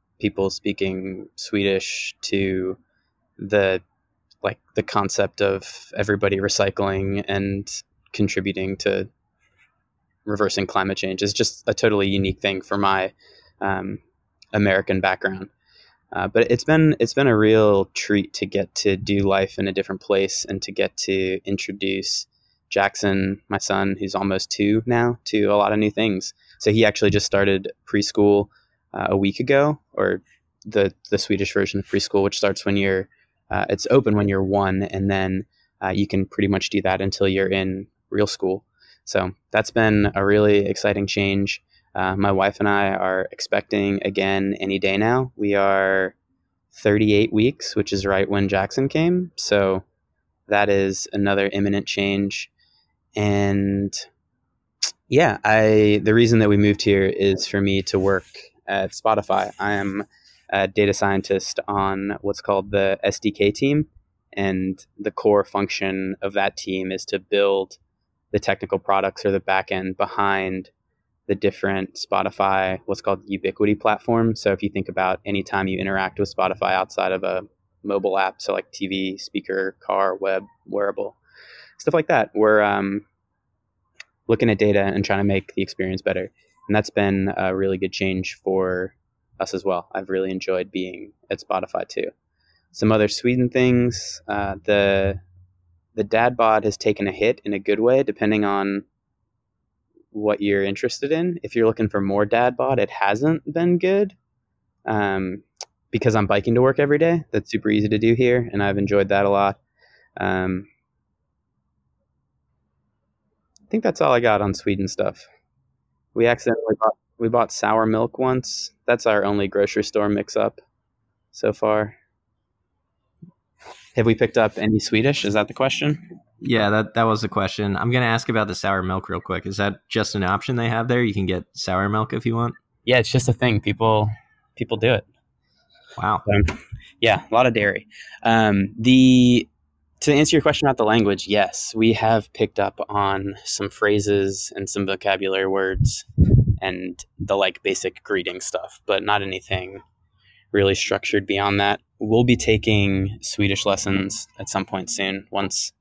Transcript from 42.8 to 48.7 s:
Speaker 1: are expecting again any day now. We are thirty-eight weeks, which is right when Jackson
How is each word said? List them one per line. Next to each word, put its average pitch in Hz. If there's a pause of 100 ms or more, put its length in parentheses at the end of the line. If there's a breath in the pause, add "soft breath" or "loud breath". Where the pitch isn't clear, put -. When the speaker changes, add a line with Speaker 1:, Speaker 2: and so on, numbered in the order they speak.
Speaker 1:
are 92
expecting 101
again 98
any 98
day 98
now. 123
We 101
are 95 (580)
thirty-eight 107
weeks, 117
which 101
is 98
right 98
when 98
Jackson 101